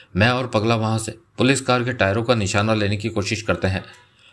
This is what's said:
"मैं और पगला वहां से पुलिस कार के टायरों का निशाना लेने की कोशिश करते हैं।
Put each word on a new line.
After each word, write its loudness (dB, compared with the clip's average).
"मैं 4
और -2
पगला 0
वहां 0
से -8
पुलिस 2
कार 0
के -2
टायरों 0
का 2
निशाना 0
लेने 0
की -6
कोशिश -4
करते -2
हैं। -2